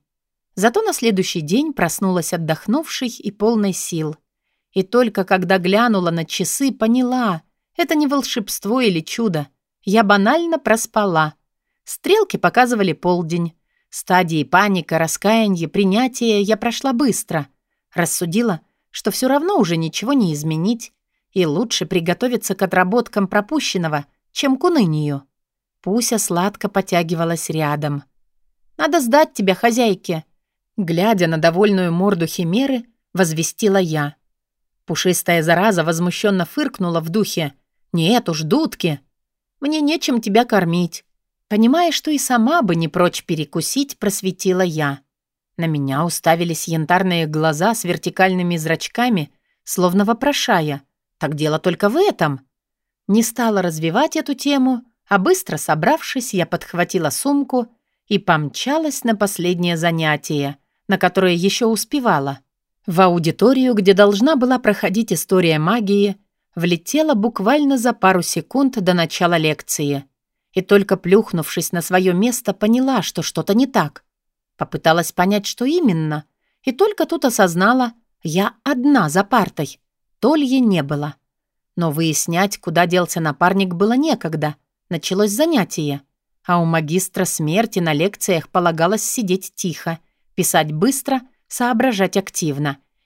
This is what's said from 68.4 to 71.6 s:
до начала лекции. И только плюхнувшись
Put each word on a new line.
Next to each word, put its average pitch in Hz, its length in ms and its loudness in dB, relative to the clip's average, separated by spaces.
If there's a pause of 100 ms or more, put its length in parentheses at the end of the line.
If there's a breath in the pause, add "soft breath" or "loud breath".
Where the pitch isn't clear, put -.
до 180 120 2
начала 170 440 0
лекции. 147 680 -2 (460)
И 180 100 -2
только 202 360 2
плюхнувшись 175 760 0